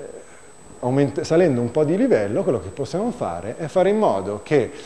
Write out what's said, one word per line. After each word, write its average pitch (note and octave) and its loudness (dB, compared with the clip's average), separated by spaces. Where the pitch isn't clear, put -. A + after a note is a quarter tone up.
aument-, C3+ 0
salendo D#3+ 4
un A#2+ -2
po' D#3 2
di D#3 2
livello, D#3+ 2
quello B2 0
che F#2 -10
possiamo E3+ -4
fare F#2+ -6
è E3 -8
fare F3+ 2
in G#3+ 2
modo G2+ 0
che C3 2